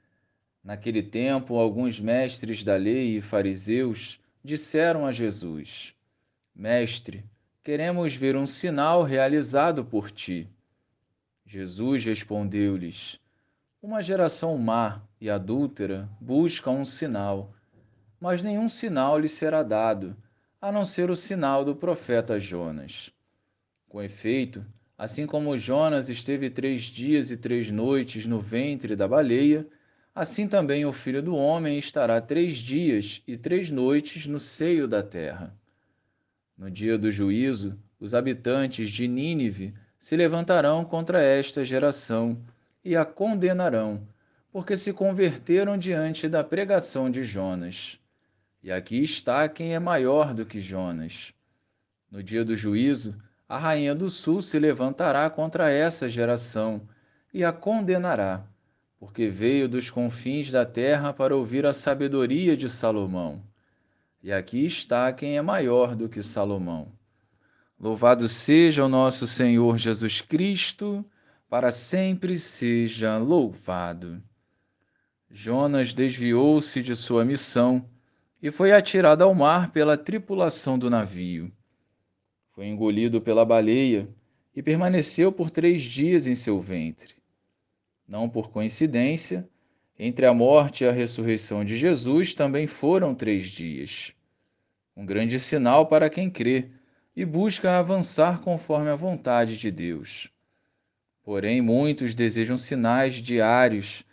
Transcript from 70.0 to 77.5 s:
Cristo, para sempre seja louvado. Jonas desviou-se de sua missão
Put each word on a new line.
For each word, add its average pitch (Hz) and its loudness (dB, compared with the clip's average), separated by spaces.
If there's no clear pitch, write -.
Cristo, 202 -2
para 123 0
sempre 185 -2
seja 113 0
louvado. 90 -2
Jonas 127 0
desviou-se 127 2
de 123 -4
sua 117 0
missão 127 2